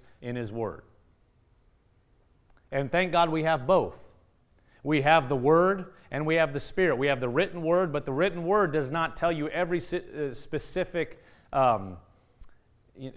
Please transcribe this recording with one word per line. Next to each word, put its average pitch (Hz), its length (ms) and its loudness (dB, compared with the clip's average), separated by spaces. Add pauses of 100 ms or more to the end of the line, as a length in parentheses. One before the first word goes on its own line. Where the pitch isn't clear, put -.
(220)
in 123 140 -6
His 117 160 -6
Word. 104 320 -6 (1900)
And 139 200 -4
thank 180 200 0
God 170 180 4
we 156 140 0
have 156 220 0
both. 143 400 2 (760)
We 147 200 2
have 147 260 6
the 139 80 0
Word 170 580 2 (160)
and 143 160 -4
we 156 100 2
have 160 180 2
the 139 60 -4
Spirit. 170 360 0
We 135 120 0
have 139 120 0
the 127 100 -2
written 170 320 -2
Word, 170 300 2
but 143 140 -4
the 139 80 -4
written 170 320 -2
Word 196 260 2
does 143 180 0
not 160 260 -2
tell 170 160 0
you 151 180 -4
every 175 300 -2
si-, - 180 -6
uh, 147 360 -8
specific, - 880 -6 (320)
um, 107 440 2 (1040)
i-, 131 180 -12